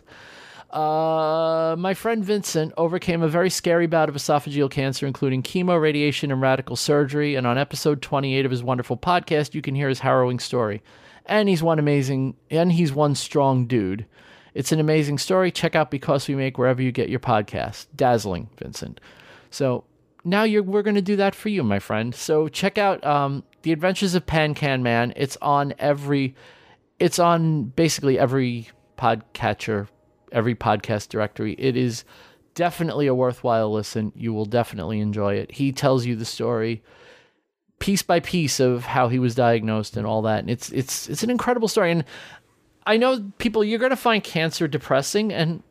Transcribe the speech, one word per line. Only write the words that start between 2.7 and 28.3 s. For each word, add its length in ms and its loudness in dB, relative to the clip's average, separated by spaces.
overcame 440 0
a 80 4
very 200 2
scary 380 2
bout 220 2
of 60 -8
esophageal 540 0
cancer, 380 -2
including 340 0
chemo, 400 0
radiation, 480 0
and 120 0
radical 340 0
surgery. 600 2
And 120 0
on 100 2
episode 440 -2
twenty-eight 440 0
of 60 -2
his 100 0
wonderful 360 -2
podcast, 560 0
you 80 -6
can 140 -4
hear 120 0
his 140 -2
harrowing 380 2
story. 440 -2
And 220 2
he's 160 2
one 160 2
amazing, 560 0
and 220 4
he's 180 2
one 240 2
strong 500 2
dude. 400 0
It's 200 -2
an 80 4
amazing 380 2
story. 320 2
Check 220 -2
out 160 2
Because 380 -2
We 80 -2
Make 220 -2
wherever 240 2
you 100 0
get 180 -2
your 120 -2
podcast." 720 -2
Dazzling, 640 0
Vincent. 420 -14
So 360 -2
now 180 2
you're, 200 2
we're 200 0
gonna 180 2
do 140 -2
that 180 2
for 140 -10
you, 160 0
my 160 2
friend. 340 -4
So 360 0
check 280 -2
out, 280 0
um, 380 0
The 100 -2
Adventures 440 0
of 100 0
Pan 280 2
Can 300 0
Man. 320 2
It's 260 -4
on 380 2
every, 560 0
it's 200 2
on 440 4
basically 560 0
every 480 0